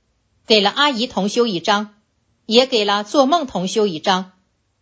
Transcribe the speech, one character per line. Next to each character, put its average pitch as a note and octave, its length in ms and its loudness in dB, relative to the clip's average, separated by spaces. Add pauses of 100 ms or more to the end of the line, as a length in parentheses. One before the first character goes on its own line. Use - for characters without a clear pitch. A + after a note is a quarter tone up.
(460)
给 G#3+ 140 4
了 G3+ 100 2
阿 C#4 180 0
姨 B3 180 -4
同 G3+ 220 -2
修 A#3+ 180 0
一 F#3 140 -4
张， G#3 360 -2 (500)
也 A#3 180 4
给 A3+ 220 -2
了 G#3 180 0
做 C4+ 220 2
梦 D#4 200 0
同 F#3 220 -6
修 G#3 180 0
一 D#3+ 140 -4
张。 F#3 320 -2 (500)